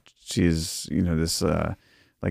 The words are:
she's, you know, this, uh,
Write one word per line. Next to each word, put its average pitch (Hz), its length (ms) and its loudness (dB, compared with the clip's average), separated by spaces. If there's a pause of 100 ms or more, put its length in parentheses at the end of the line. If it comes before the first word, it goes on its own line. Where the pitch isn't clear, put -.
(220)
she's, 85 680 0
you 92 120 0
know, 85 140 2
this, 82 260 0
uh, 80 320 0 (560)